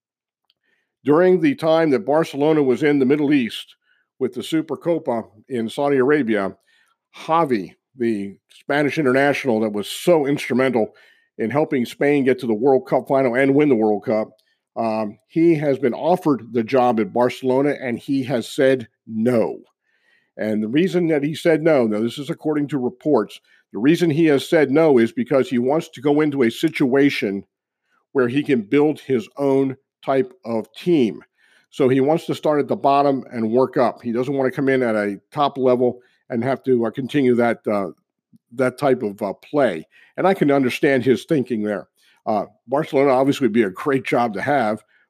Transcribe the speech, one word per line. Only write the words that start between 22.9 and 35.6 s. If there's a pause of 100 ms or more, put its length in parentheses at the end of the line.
the
reason
he
has
said
no
is
because
he
wants
to
go
into
a
situation (680)
where
he
can
build
his
own (280)
type (120)
of
team. (480)
So
he
wants
to
start
at
the
bottom
and
work
up.
He
doesn't
want
to
come
in
at
a (100)
top
level (300)